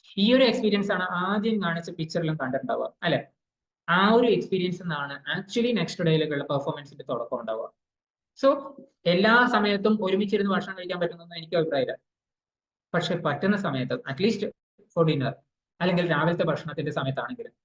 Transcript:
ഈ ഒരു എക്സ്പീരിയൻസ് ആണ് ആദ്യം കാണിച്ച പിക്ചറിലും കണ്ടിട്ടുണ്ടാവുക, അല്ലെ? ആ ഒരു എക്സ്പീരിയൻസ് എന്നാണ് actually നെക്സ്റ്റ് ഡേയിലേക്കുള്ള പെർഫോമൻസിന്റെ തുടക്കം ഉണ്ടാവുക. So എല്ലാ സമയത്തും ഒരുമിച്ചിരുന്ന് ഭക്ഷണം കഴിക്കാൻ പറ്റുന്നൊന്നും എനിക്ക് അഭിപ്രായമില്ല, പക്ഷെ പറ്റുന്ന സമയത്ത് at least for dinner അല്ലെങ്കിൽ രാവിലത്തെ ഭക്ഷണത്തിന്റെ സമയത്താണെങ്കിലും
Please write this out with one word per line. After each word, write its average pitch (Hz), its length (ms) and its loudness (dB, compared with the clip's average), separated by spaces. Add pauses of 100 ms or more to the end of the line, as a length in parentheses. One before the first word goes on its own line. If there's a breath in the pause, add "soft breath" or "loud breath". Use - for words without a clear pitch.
(180)
ഈ 208 160 4
ഒരു 262 100 6
എക്സ്പീരിയൻസ് 202 480 2
ആണ് 185 120 0
ആദ്യം 196 600 -2
കാണിച്ച 165 260 -4
പിക്ചറിലും 160 520 -2
കണ്ടിട്ടുണ്ടാവുക, 127 520 -4 (100)
അല്ലെ? 156 240 0 (600)
ആ 190 240 4
ഒരു 247 140 6
എക്സ്പീരിയൻസ് 185 540 0
എന്നാണ് 147 580 -6
actually 233 360 0
നെക്സ്റ്റ് 175 280 -2
ഡേയിലേക്കുള്ള 156 400 2
പെർഫോമൻസിന്റെ 139 680 -6
തുടക്കം 123 300 -6
ഉണ്ടാവുക. 113 380 -8 (680)
So 277 300 2 (300)
എല്ലാ 220 420 6
സമയത്തും 208 580 2
ഒരുമിച്ചിരുന്ന് 196 460 0
ഭക്ഷണം 190 260 -4
കഴിക്കാൻ 180 220 -6
പറ്റുന്നൊന്നും 170 380 -6
എനിക്ക് 165 180 -6
അഭിപ്രായമില്ല, 143 420 0 (960)
പക്ഷെ 170 220 0 (100)
പറ്റുന്ന 190 320 0
സമയത്ത് 135 360 -4
at 131 320 -8
least 214 160 0 (520)
for 165 160 2
dinner 135 220 0 (500)
അല്ലെങ്കിൽ 175 300 2
രാവിലത്തെ 165 320 2
ഭക്ഷണത്തിന്റെ 147 480 -4
സമയത്താണെങ്കിലും 131 600 -6 (140)